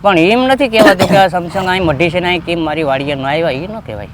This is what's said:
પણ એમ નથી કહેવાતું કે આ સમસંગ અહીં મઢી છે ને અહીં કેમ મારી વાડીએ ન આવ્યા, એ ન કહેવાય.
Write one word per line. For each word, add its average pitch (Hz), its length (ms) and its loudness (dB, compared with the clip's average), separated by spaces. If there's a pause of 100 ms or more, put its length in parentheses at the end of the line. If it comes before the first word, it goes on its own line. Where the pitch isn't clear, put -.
પણ 196 160 2
એમ 202 220 4
નથી 262 280 2
કહેવાતું 208 380 4
કે 190 120 2
આ 190 100 4
સમસંગ 180 400 -4
અહીં 185 160 0
મઢી 160 260 0
છે 180 100 -2
ને 175 80 -2
અહીં 175 160 -2
કેમ 170 160 -4
મારી 156 220 -2
વાડીએ 139 320 -2
ન 135 120 -6
આવ્યા, 160 240 0
એ 139 160 -6
ન 214 140 -12
કહેવાય. 104 340 -12